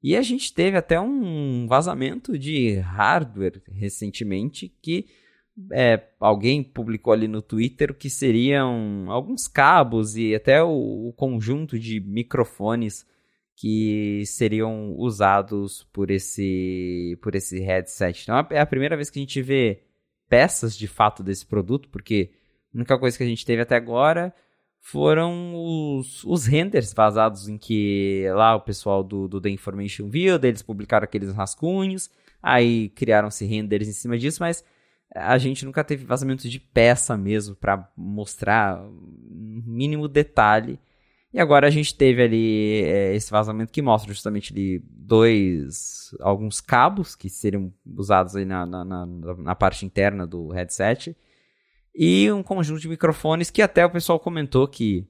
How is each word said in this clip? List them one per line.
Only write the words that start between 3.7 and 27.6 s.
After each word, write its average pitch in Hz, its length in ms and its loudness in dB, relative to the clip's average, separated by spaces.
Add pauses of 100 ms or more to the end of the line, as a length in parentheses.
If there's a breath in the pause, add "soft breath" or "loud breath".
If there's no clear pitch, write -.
recentemente, 101 1120 -6
que, 175 240 -4 (640 soft breath)
é, 120 320 2 (160)
alguém 107 420 2
publicou 113 520 -2
ali 110 160 2
no 107 120 -6
Twitter 123 540 -2
que 139 160 -12
seriam 120 1000 0
alguns 151 380 -6
cabos 120 720 4
e 110 180 0
até 135 260 4
o, 120 480 -2
o 120 40 -12
conjunto 127 680 -4
de 110 220 -6
microfones 110 1040 -4 (480)
que 107 720 -2
seriam 110 680 -2
usados 101 960 0
por 98 180 -2
esse, 92 1120 -4
por 101 140 -4
esse 95 240 -6
headset. 92 640 -2
Então 131 260 0
é 156 80 0
a 147 80 4
primeira 143 300 -2
vez 147 120 -8
que 143 120 -10
a - 20 -6
gente 135 180 -6
vê 127 440 0 (440)
peças 120 480 4
de 107 120 -10
fato 104 340 2
desse 95 240 -6
produto, 107 440 -2
porque 95 420 -2 (420)
a 117 40 -6
única 127 200 0
coisa 127 180 0
que - 60 -6
a 123 60 -2
gente 113 180 -6
teve 117 160 2
até 120 140 0
agora 143 580 0 (460)
foram 170 720 0
os, 156 680 -6
os 160 200 -2
renders 156 480 0
vazados 107 560 2
em 104 80 -8
que 101 680 0 (100)